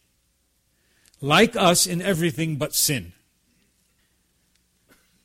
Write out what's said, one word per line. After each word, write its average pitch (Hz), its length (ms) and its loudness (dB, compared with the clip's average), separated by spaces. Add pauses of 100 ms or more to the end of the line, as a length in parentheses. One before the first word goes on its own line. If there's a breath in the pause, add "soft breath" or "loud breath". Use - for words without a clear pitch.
(1200)
like 180 360 4
us 180 300 2
in 180 160 -4
everything 165 540 -2
but 139 180 -6
sin. 98 380 -4 (2250)